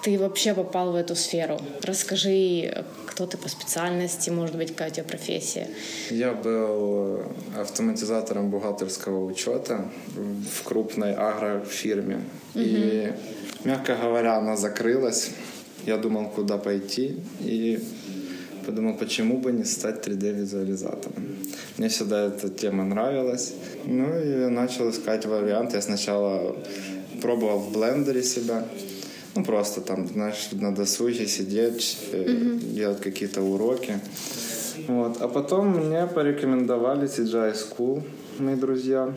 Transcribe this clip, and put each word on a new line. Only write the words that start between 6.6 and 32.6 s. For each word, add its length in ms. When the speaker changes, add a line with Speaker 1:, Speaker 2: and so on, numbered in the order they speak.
Speaker 2:
э, 60
автоматизатором 880
бухгалтерского 760
учета 640
в 80
крупной 500
агрофирме. 1000
Speaker 1:
Мгм. 120
Speaker 2:
И, 460
мягко 380
говоря, 360
она 180
закрылась. 760
Я 100
думал, 400
куда 220
пойти, 580
и 300
подумал, 320
почему 400
бы 140
не 120
стать 380
три 120
дэ-визуализатором. 1120
Мне 100
всегда 380
эта 220
тема 360
нравилась. 680
Ну 180
и 300
начал 400
искать 360
вариант. 480
Я 60
сначала 760
пробовал 360
в 140
Блендере 500
себя. 420
Ну, 80
просто 360
там, 280
знаешь, 440
на 220
досуге 520
сидеть, 680
э, 60
Speaker 1:
Мгм. 460